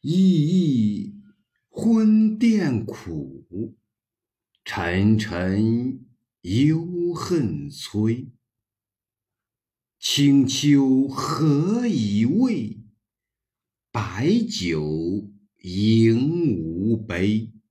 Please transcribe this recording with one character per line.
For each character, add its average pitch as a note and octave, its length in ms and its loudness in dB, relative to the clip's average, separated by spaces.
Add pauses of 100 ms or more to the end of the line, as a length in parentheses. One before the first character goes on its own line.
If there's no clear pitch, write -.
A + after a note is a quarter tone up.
熠 C#3+ 100 -6
熠 D#3+ 1080 2 (480)
昏 A3 680 2
殿 E3 480 2
苦， D#2+ 880 -10 (880)
沉 F#2+ 540 0
沉 G#2+ 880 -2 (360)
忧 E3 720 0
恨 C#3+ 560 -4
催。 A2+ 600 -4 (1700)
清 C#3 480 2
秋 C#3 640 2
何 D#3 800 0
以 A2 360 0
慰？ F3 540 0 (1120)
白 A#2+ 480 -2 (100)
酒 E2 840 -4 (300)
应 A2+ 920 2
无 E2+ 400 -2
杯。 G#2+ 540 -2 (200)